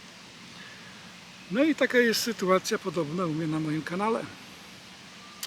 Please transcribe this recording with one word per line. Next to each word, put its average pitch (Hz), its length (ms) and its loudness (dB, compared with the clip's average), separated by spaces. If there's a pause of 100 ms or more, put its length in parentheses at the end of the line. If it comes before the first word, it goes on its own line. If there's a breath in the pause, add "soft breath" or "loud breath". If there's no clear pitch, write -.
(1500 loud breath)
No 226 140 4
i 311 100 6
taka 247 240 4
jest 233 220 6
sytuacja 196 580 2
podobna 175 480 -2
u 156 80 0
mnie 160 120 0
na 156 140 0
moim 156 220 0
kanale. 202 420 0 (1200)